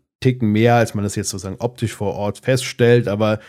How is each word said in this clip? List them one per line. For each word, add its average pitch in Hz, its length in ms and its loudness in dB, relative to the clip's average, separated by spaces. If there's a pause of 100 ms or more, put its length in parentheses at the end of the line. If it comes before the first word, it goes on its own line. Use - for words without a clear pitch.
(240)
Ticken 127 280 2
mehr, 117 240 4
als 113 180 2
man 101 100 -4
das 101 120 -4
jetzt 98 140 -6
sozusagen 95 280 -10
optisch 117 360 -6
vor 98 200 -6
Ort 101 240 -6
feststellt, 120 720 2
aber 107 420 0